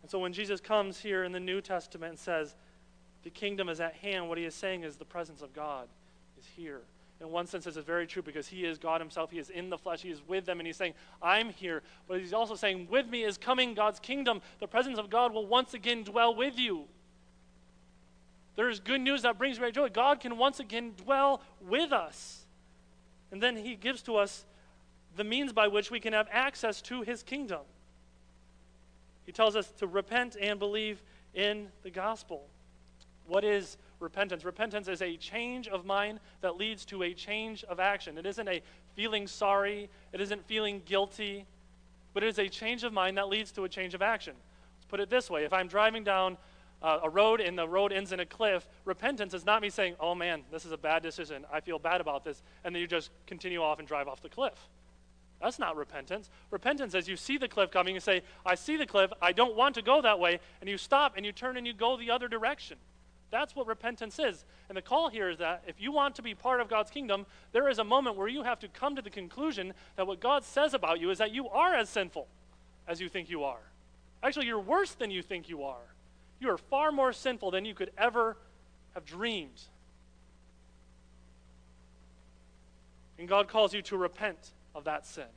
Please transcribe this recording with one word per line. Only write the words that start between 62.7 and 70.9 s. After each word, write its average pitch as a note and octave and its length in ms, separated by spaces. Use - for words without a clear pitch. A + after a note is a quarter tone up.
That's B3+ 240
what B3+ 120
repentance A3+ 520
is. A3+ 260
And F#3+ 80
the F#3 60
call D#4 260
here G#3+ 200
is D#3+ 100
that E3+ 280
if E3+ 140
you B3+ 120
want C#4 240
to A#3+ 60
be A3 120
part B3 260
of A3 80
God's G#3+ 220
kingdom, G3+ 360
there C#4 160
is A3+ 100
a A3 60
moment A#3 320
where G3 120
you C4+ 160
have A#3+ 160
to G#3 80
come C#4+ 280
to C4 60
the G3+ 80
conclusion G3 640
that F#3+ 100
what F#3 140
God C4+ 240
says C#4+ 300
about E3+ 260